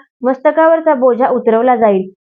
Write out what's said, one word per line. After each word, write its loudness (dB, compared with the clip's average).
मस्तकावरचा 0
बोजा 0
उतरवला 0
जाईल." 0